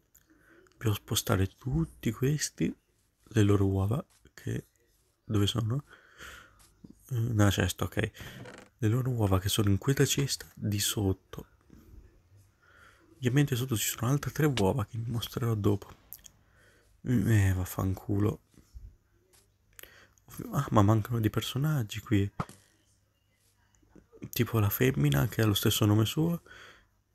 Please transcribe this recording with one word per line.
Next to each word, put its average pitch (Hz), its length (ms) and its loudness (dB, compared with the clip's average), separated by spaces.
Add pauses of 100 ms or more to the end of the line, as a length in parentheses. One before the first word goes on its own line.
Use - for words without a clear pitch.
(760)
devo 107 180 0
spostare 98 520 0
tutti 135 640 -4
questi, - 600 -2 (480)
le 110 200 2
loro 101 240 4
uova, 98 380 0 (300)
che, - 320 -8 (580)
dove 101 220 2
sono? 113 380 -2 (1300)
Eh, 123 80 -4
nella 110 320 4
cesta, - 340 0
ok. 101 260 -2 (680)
Le 110 100 0
loro 123 220 0
uova 104 280 2
che 98 100 -2
sono 104 200 0
in 98 100 4
quella 135 280 2
cesta - 480 -4
di 101 240 -4
sotto. - 680 -4 (1700)
Ovviamente 131 400 0
sotto 127 200 -2
ci - 120 -2
sono - 220 -4
altre 143 220 -2
tre 151 140 0
uova 110 400 2
che - 120 -10
vi 117 120 -6
mostrerò 117 440 -4
dopo. 101 360 0 (1160)
Mm, 110 200 2
eh, 101 260 4
vaffanculo. 98 880 -2 (2000)
Ah, 143 180 -2
ma 113 120 4
mancano 110 380 2
dei 107 100 0
personaggi 127 720 -4
qui. 101 300 0 (2000)
Tipo - 280 0
la 104 120 4
femmina 139 580 2
che - 140 -2
ha 110 40 4
lo 104 80 2
stesso - 300 2
nome 107 220 4
suo. 165 360 -2 (720)